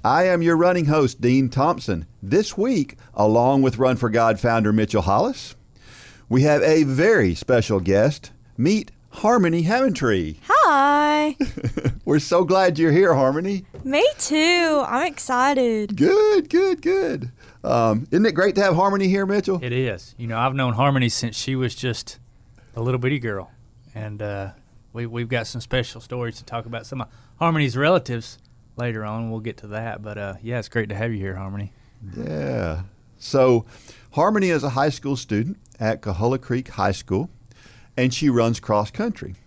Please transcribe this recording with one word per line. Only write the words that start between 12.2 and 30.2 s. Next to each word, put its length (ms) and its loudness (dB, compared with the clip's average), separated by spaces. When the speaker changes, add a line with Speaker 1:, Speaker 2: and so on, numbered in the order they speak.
Speaker 1:
so 240 2
glad 340 2
you're 140 4
here, 200 6
Harmony. 520 0
Speaker 2:
Me 220 2
too. 680 2
I'm 200 -2
excited. 880 0
Speaker 1:
Good, 520 4
good, 320 2
good. 520 -2
Um, 480 2
isn't 120 4
it 80 2
great 220 0
to 80 2
have 140 4
Harmony 320 2
here, 180 0
Mitchell? 360 0
Speaker 3:
It 100 -6
is. 440 -4
You 120 -8
know, 100 -4
I've 160 0
known 200 0
Harmony 340 2
since 280 -4
she 200 -6
was 180 -2
just 440 -8
a 40 -8
little 200 -2
bitty 180 -2
girl. 320 -8
And, 260 -10
uh, 280 -8
we, 140 -8
we've 220 -6
got 200 -4
some 120 -10
special 400 -6
stories 360 -8
to 80 -20
talk 220 -10
about 200 -12
some 140 -10
of 80 -10
Harmony's 360 0
relatives 600 -2
later 280 -6
on. 280 -6
We'll 80 -8
get 180 -10
to 100 -20
that. 340 -10
But, 160 -12
uh, 220 -8